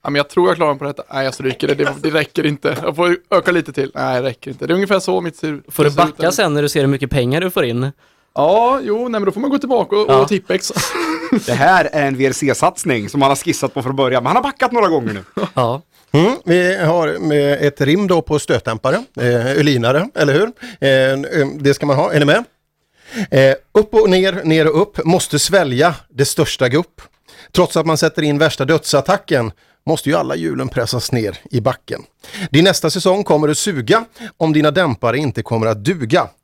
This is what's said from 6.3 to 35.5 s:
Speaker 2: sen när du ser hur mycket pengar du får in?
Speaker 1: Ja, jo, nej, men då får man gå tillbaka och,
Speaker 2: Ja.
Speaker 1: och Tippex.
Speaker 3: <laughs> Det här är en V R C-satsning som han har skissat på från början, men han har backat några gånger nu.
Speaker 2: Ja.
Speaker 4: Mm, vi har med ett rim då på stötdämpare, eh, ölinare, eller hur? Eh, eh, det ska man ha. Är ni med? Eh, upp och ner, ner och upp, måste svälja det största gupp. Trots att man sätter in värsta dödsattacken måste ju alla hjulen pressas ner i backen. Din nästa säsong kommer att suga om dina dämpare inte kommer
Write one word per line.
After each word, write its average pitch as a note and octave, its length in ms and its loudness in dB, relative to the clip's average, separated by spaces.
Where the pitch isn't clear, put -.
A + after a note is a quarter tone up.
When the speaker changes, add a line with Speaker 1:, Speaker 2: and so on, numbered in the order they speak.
Speaker 2:
sen F3+ 220 0
när D3 80 0
du C#3+ 80 0
ser D#3 100 -2
hur C#3 80 2
mycket C#3 220 -2
pengar C3+ 320 0
du F#3 100 -2
får E3 140 0
in? B2 260 -4
Speaker 1:
Ja, A3+ 480 2
jo, G#3+ 140 -2
nej, B3 120 -4
men G#3+ 160 -4
då G3 60 0
får G#3+ 100 -8
man C#4+ 80 -2
gå C#4 80 0
tillbaka B3 380 -2
och, G#3 140 2
Speaker 2:
Ja. C3+ 120 4
Speaker 1:
och C#3+ 60 2
Tippex. F#3+ 440 -2
Speaker 3:
<laughs> D#4+ 400 -4
Det A#2+ 80 -2
här D#3 380 4
är D3 160 0
en C3+ 100 -4
V C3+ 80 2
R C3 80 2
C-satsning C3 760 -2
som C#3+ 120 -2
han C3+ 100 4
har C3+ 40 2
skissat - 380 -4
på C3 100 -6
från C3+ 120 -4
början, B2+ 280 2
men B2+ 40 -2
han F3 80 0
har C4 80 2
backat C4+ 280 -2
några A3+ 160 2
gånger A#2+ 260 0
nu. F#2+ 100 -10
Speaker 2:
Ja. B2+ 280 -2
Speaker 4:
Mm, E3+ 200 4
vi F3+ 320 2
har E3 420 0
med C#3+ 480 0
ett C#3+ 140 -2
rim F3 260 2
då F3 140 2
på D3+ 180 -2
stötdämpare, C3 640 -2
eh, A#2+ 240 0
ölinare, C#3+ 680 2
eller D3 180 2
hur? G#3+ 180 2
Eh, C3+ 600 2
eh, C#3 60 0
det C#3 140 2
ska D3 120 -2
man C#3 100 2
ha. E3+ 180 0
Är D3+ 60 2
ni C#3+ 60 4
med? F#3+ 180 4
Eh, C3+ 240 6
upp G#3+ 200 2
och A3 160 4
ner, F#3 340 2
ner D#3+ 240 2
och D#3 140 2
upp, - 240 -4
måste E3 340 0
svälja D#3 560 2
det C#3 160 0
största - 440 0
gupp. D3+ 320 -2
Trots F3 260 2
att D#3+ 80 0
man D#3+ 120 0
sätter D#3+ 240 0
in D3 160 0
värsta C#3+ 280 0
dödsattacken D3 840 0
måste D3+ 240 -2
ju D#3+ 60 2
alla C#3+ 200 -2
hjulen C#3+ 340 -4
pressas A#2+ 420 -4
ner G#2+ 260 -4
i B2 100 -2
backen. - 400 -4
Din D3+ 120 4
nästa F3 260 2
säsong F#3+ 340 0
kommer D3+ 260 2
att D3+ 80 -2
suga F#3+ 480 0
om D#3+ 160 0
dina D3+ 180 4
dämpare C3+ 460 0
inte C#3+ 240 -4
kommer A2 260 -2